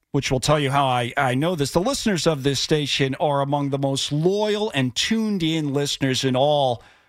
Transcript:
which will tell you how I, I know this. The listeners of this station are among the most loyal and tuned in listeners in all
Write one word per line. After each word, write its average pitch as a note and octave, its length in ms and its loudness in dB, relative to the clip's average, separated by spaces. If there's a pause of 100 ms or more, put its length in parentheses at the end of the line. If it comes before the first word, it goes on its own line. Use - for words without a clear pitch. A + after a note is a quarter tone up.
(120)
which C#3+ 180 -2
will C3 80 2
tell D3+ 220 2
you C3+ 100 0
how C#3+ 140 2
I, B2 320 0
I C3 180 2
know D#3+ 200 0
this. C#3+ 160 -2
The E3+ 100 2
listeners G#3+ 460 0
of D3+ 160 2
this C3+ 180 0
station C#3 540 0
are C#3+ 260 0
among C#3+ 300 -2
the C#3 80 -2
most C#3 340 -2
loyal G#3 600 0
and B2+ 200 0
tuned G#3+ 480 -2
in D#3 300 -2
listeners C3+ 500 -2
in B2+ 140 0
all C3+ 460 2 (260)